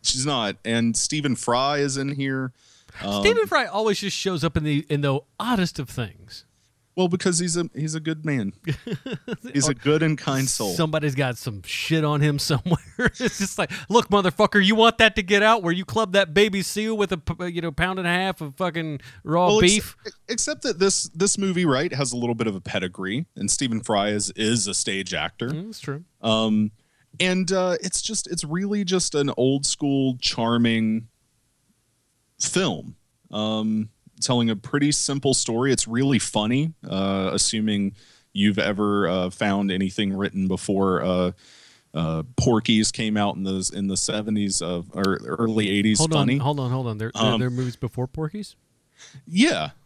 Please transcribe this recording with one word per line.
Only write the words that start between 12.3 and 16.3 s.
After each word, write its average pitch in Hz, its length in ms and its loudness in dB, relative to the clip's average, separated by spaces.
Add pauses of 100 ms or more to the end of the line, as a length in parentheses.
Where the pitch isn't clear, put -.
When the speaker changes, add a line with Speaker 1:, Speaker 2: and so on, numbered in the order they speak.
Speaker 2:
<laughs> - 100 -4
somewhere. 160 280 2 (220)
It's - 400 0
just - 180 -2
like, 180 140 -2 (180)
"Look, 220 200 4
motherfucker, 202 540 4
you 208 120 4
want 226 240 6
that 220 160 6
to 214 80 0
get 202 180 4
out 220 220 4
where 170 100 2
you 185 120 -2
clubbed 214 280 0
that 185 220 2